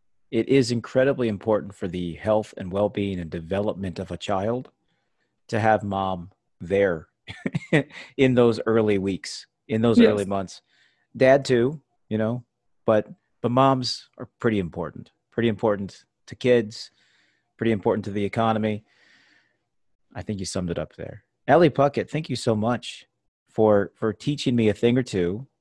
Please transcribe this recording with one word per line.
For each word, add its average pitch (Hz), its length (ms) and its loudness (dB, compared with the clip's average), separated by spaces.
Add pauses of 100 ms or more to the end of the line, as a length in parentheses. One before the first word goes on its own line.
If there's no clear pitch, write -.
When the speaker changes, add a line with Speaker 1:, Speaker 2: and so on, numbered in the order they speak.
(320)
Speaker 1:
it 113 160 -2
is 127 240 2
incredibly 127 560 0
important 101 480 -4
for 98 120 -10
the 87 260 -6
health 107 420 -2
and 95 160 -10
well-being 98 480 -2
and 85 100 -10
development 92 720 -6
of 90 120 -8
a 87 60 -10
child 107 520 -4 (800)
to 113 100 -2
have 107 240 2
mom 95 480 -4 (300)
there 92 460 0 (640)
<laughs> - 460 -2
in 131 180 4
those 120 300 4
early 110 320 2
weeks, 95 500 -6 (200)
in 110 140 -2
those 117 180 4
Speaker 2:
Yes. 113 80 8
Speaker 1:
early 104 180 2
months. 98 360 -6 (560)
Dad 135 260 6
too, 131 380 0 (260)
you 107 100 -4
know, 113 260 -2 (420)
but, 107 220 2 (340)
but 120 100 -2
moms 131 680 0
are - 120 -16 (100)
pretty 110 200 0
important, 85 520 -8 (200)
pretty 117 180 0
important 101 560 -2 (220)
to - 80 -14
kids, 117 560 0 (680)
pretty 113 140 0
important 101 340 0
to 98 60 -10
the 101 120 -4
economy. 107 600 -2 (1300)
I 104 60 -12
think 101 180 -8
you 95 60 -8
summed 90 240 -4
it 85 100 -4
up - 160 -10
there. - 280 -16 (240)
Allie 151 220 8
Puckett, 139 400 0
thank 156 200 -6
you 131 60 -4
so 113 200 0
much 113 500 -4 (440)
for, 104 460 2
for 110 180 -4
teaching 143 420 -4
me 110 140 2
a 101 40 2
thing 120 240 2
or 127 60 0
two. 101 440 -4 (140)